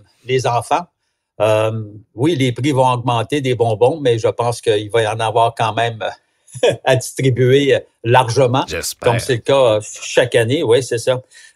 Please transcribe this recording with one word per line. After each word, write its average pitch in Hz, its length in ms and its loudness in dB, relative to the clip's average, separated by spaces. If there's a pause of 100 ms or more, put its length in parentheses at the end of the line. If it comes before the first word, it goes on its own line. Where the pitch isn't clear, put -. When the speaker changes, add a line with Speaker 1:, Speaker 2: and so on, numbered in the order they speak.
(260)
Speaker 1:
les 131 200 -2
enfants. 135 400 -2 (540)
Euh, 110 440 0 (300)
oui, 143 220 -2
les 131 160 0
prix 127 200 -2
vont 131 200 2
augmenter 120 500 -2
des 127 140 -2
bonbons, 117 440 0
mais 120 200 0
je 117 80 -2
pense 117 340 -2
qu'il 104 300 -2
va 113 120 2
y 107 40 0
en 110 120 -4
avoir 113 360 0
quand 110 180 -2
même, 113 300 -4 (600)
euh, 233 60 6 (100)
<laughs> - 40 -20
à 131 140 2
distribuer, 131 760 2
euh, 95 40 0 (240)
largement, 127 640 2
Speaker 2:
J'espère. - 420 -4
Speaker 1:
comme 120 100 0
c'est 127 160 -2
le - 60 -4
cas, 139 120 0 (240)
euh, 104 40 -2
chaque - 540 -2
année. 123 280 2
Oui, 143 200 4
c'est 120 160 -4
ça. 127 220 -2 (340)